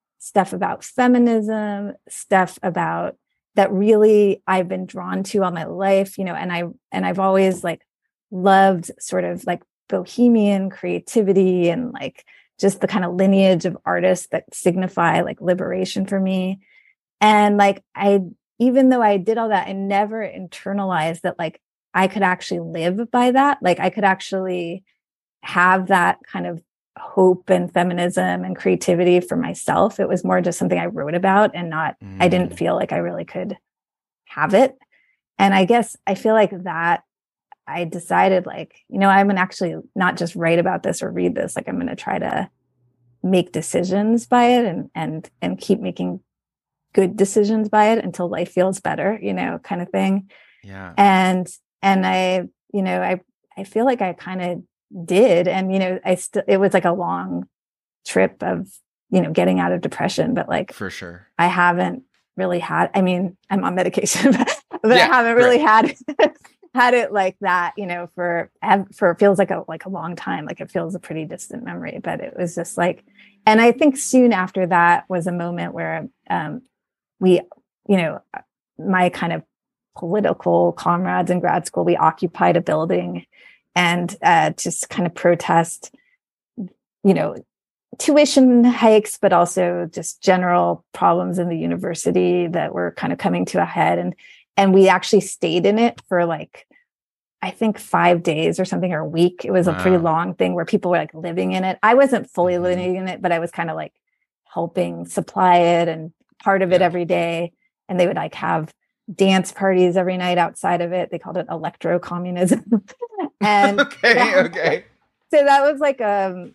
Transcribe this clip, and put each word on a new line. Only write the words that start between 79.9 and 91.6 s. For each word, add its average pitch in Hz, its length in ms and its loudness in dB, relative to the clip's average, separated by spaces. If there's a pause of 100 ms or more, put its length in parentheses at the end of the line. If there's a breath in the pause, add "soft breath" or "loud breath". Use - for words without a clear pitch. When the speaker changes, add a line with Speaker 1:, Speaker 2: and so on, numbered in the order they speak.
Speaker 1:
political 175 760 0
comrades 175 560 -2
in 180 100 0
grad 170 260 0
school, - 200 -4
we 170 120 2
occupied 170 600 0
a 165 40 2
building 175 640 -4 (500 soft breath)
and, 175 480 0
uh, 160 280 4
just - 380 -8
kind - 160 -2
of 170 80 -4
protest, 170 800 0 (1080 soft breath)
you 196 100 4
know, 160 220 -2 (640)
tuition 262 640 6
hikes, 220 540 4
but 190 160 2
also 175 580 0
just - 300 -12
general 175 720 2
problems 180 440 0
in 175 120 -2
the 170 80 -4
university 175 920 -2